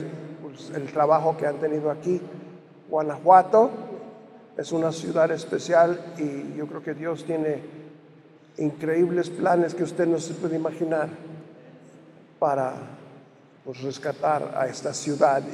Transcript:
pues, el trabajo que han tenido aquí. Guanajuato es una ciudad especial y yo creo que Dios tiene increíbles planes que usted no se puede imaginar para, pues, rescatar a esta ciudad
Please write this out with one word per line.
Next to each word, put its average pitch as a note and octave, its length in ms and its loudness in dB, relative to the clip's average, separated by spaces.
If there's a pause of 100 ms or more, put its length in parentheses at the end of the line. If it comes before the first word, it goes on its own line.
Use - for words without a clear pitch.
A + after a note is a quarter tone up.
(420)
pues, - 320 -14
el C#3+ 180 -6
trabajo D#3 460 4
que D#3+ 80 -2
han D3 100 0
tenido D3+ 340 0
aquí. E3+ 300 -2 (680)
Guanajuato F3+ 800 6 (880)
es - 140 -6
una E3 200 0
ciudad E3 400 2
especial E3+ 680 2 (200)
y C#3+ 360 -6
yo D3 120 -6
creo D#3 160 -12
que D#3+ 100 -6
Dios D3+ 320 -6
tiene D#3 380 -2 (960)
increíbles E3 720 2
planes F3 440 2
que - 80 -2
usted E3+ 240 0
no E3 120 2
se D#3+ 160 -6
puede E3 220 -2
imaginar D#3+ 520 0 (1300)
para, C#3 360 0 (920)
pues, B2+ 180 -12
rescatar C#3+ 720 -2
a C3 100 0
esta B2+ 260 -6
ciudad C#3+ 500 2 (120)